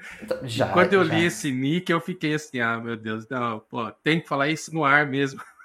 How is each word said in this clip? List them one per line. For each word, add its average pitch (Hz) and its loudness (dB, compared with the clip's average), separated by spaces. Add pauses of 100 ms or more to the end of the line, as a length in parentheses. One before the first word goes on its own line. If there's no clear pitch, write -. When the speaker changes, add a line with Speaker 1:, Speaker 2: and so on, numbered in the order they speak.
(440)
Speaker 1:
Já, 120 -2
Speaker 2:
E 135 -4
quando 185 6
eu 185 6
Speaker 1:
já. 160 0
Speaker 2:
li 165 4
esse 156 -2
nick, 147 0
eu 170 4
fiquei 165 -4
assim, 139 -6
"Ah, 117 0
meu 117 -6
Deus, 110 -8
não, 120 -4
pô, 113 -8
tem 156 0
que - -18
falar 139 0
isso 156 -6
no 160 0
ar 143 6
mesmo." 135 -2 (240)